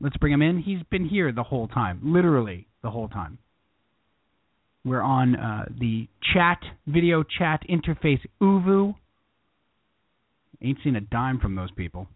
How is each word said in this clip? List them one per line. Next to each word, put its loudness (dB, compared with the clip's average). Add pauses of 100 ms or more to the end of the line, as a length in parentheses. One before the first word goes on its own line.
let's -4
bring 2
him 6
in. 4
He's -4
been -2
here 0
the -4
whole -4
time, -2
literally 2 (160)
the -6
whole -6
time. -10 (1500)
We're -2
on, 4
uh, -6 (120)
the -2 (240)
chat, 2 (240)
video 2
chat -2
interface, 0 (160)
Uvu. 4 (1700)
Ain't -2
seen 0
a -2
dime -2
from -2
those -6
people. -10